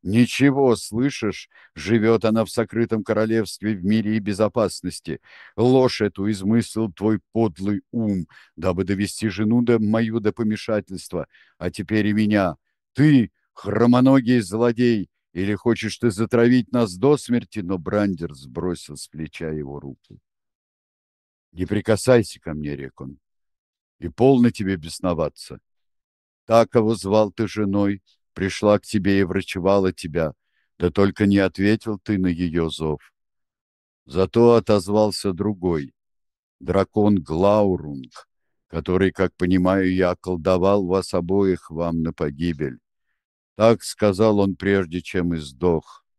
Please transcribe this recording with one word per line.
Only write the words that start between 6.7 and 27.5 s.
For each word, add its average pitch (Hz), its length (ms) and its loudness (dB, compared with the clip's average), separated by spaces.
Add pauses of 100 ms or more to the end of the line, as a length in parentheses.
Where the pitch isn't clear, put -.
твой 107 260 -2 (140)
подлый 101 480 -2 (100)
ум, 104 340 -2 (300)
дабы 90 300 -2
довести 98 420 -4
жену 107 340 0
до, 117 160 2
мою 110 440 0
до 104 100 0
помешательства, 104 960 -6 (300)
а 87 120 -6
теперь 104 380 -2
и 107 60 0
меня. 104 420 0 (380)
Ты, 139 360 4 (220)
хромоногий 120 880 4
злодей, 113 680 0 (240)
или 98 200 -2
хочешь 110 440 -2
ты 120 140 0
затравить 117 600 2
нас 113 240 -2
до 135 220 2
смерти?» 117 420 -4
Но 92 180 -6
Брандер 90 580 -4
сбросил 76 600 -10
с - 140 -18
плеча 78 400 -12
его 71 320 -10
руку. - 360 -20 (1300)
«Не 90 140 -6
прикасайся 107 760 0
ко 80 140 -10
мне», 73 200 -6
рек 67 280 -14
он, — 67 180 -16 (800)
«и 87 80 -10
полно 120 420 4
тебе 98 280 -4
бесноваться. 80 840 -6 (840)
Такову 113 500 2
звал 101 380 0
ты 110 160 -4
женой, 101 520 -2 (320)